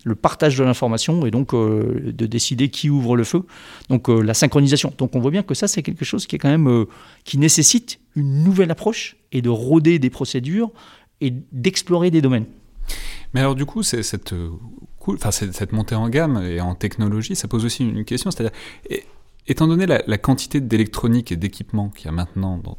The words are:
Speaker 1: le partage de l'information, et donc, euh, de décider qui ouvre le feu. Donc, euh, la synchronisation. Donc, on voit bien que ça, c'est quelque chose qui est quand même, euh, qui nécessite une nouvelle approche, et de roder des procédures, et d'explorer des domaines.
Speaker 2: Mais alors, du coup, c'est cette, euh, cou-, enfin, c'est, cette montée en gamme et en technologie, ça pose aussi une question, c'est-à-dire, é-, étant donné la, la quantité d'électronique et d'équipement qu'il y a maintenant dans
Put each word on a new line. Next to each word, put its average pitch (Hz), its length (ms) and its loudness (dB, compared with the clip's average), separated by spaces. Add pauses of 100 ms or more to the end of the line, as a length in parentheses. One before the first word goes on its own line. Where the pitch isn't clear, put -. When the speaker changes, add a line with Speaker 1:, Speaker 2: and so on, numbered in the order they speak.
Speaker 1:
le 110 120 -2
partage 147 420 2
de 135 80 4
l'information, 127 600 0
et 110 60 0
donc, 131 220 -2
euh, 113 580 0
de 117 140 -4
décider 120 420 0
qui - 220 -2
ouvre 123 260 2
le 117 80 4
feu. 175 220 -2 (420)
Donc, 127 220 2
euh, 113 100 6
la 110 140 2
synchronisation. 143 640 4
Donc, 131 180 -2
on 127 60 0
voit 131 100 0
bien 196 120 0
que 147 100 -4
ça, 202 160 -2
c'est - 120 -4
quelque - 220 -6
chose - 240 -6
qui - 80 -6
est 147 40 -2
quand 143 100 2
même, 151 180 4
euh, 117 200 4 (360)
qui - 140 -6
nécessite 156 640 2 (160)
une 143 260 2
nouvelle 185 280 4
approche, - 440 -4 (160)
et 131 100 0
de 120 80 2
roder 151 480 4
des 127 120 2
procédures, 147 640 -2 (500)
et 131 120 0 (200)
d'explorer 175 580 0
des 160 100 4
domaines. 127 260 2 (880)
Speaker 2:
Mais 127 60 0
alors, 135 160 2
du 139 100 -2
coup, 220 160 -4
c'est 117 220 -2
cette, - 300 -8
euh, 87 160 -6 (480)
cou-, 196 180 -4
enfin, 104 160 -2
c'est, 98 220 -4
cette - 180 -6
montée 107 240 -2
en 113 140 -2
gamme 135 340 0
et 87 160 -4
en 90 160 -2
technologie, 107 640 -2
ça - 100 -6
pose 113 160 -2
aussi 120 240 -2
une 107 160 -4
question, 127 260 -4
c'est-à-dire, 113 280 -4 (320)
é-, - 140 -8 (440)
étant 160 200 2
donné 175 200 2
la, 143 180 2
la 104 140 0
quantité 135 420 0
d'électronique 117 680 0
et 90 40 -4
d'équipement 101 540 -4
qu'il - 160 -16
y 78 40 -8
a - 20 -6
maintenant 87 520 -4
dans - 160 -12